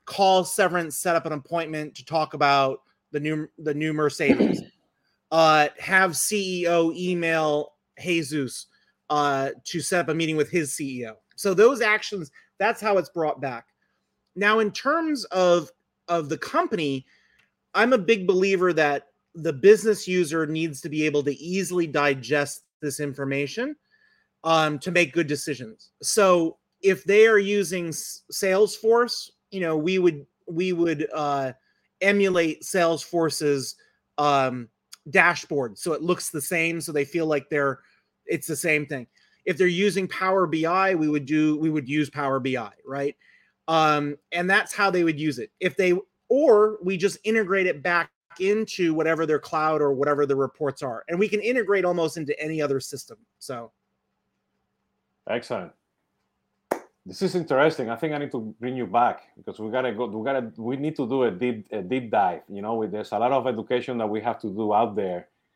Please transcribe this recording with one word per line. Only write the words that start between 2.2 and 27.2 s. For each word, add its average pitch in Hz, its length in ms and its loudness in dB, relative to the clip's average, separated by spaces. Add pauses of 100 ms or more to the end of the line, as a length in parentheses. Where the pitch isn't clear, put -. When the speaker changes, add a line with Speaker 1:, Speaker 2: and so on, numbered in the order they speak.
Speaker 1:
about 139 480 2 (300)
the 147 80 -4
new, 151 280 -4 (100)
the 151 160 -4
new 156 200 -2
Mercedes. 143 720 2
Speaker 2:
<clears throat> - 40 -20 (600)
Speaker 1:
Uh, 156 360 6 (100)
have 185 400 2
C 185 460 -2
E 170 40 0
O 170 280 4
email 165 800 0 (280)
Jesus, 151 640 -4 (460)
uh, 139 400 0 (120)
to - 160 -8
set 175 200 -2
up 160 100 -2
a 156 60 0
meeting 156 200 -2
with 147 140 0
his 165 240 -2
C 131 280 -8
E 113 60 -10
O. 110 100 -16 (180)
So 196 180 -2
those 226 280 6
actions, 208 500 -2 (260)
that's 220 240 0
how 208 160 2
it's 180 120 0
brought 151 300 -4
back. 123 280 -8 (680)
Now, 208 220 2
in 214 140 0
terms 302 540 -2
of, 175 440 2 (380)
of 165 220 -2
the 151 100 -4
company, 160 640 -2 (680)
I'm 233 180 4
a 254 60 6
big 190 260 2
believer 185 480 2
that 147 360 0 (260)
the 160 180 -4
business 202 540 6
user 165 400 0
needs 160 340 -4
to 165 80 -10
be 151 160 -2
able 147 160 0
to 139 160 -2
easily 180 480 -2
digest 143 800 -2 (180)
this 143 180 -6
information, 143 760 -6 (680)
um, 160 360 2
to 185 100 -8
make 170 240 2
good 160 140 0
decisions. 131 640 -8 (100)
So 180 560 2 (240)
if 190 220 2
they 214 240 8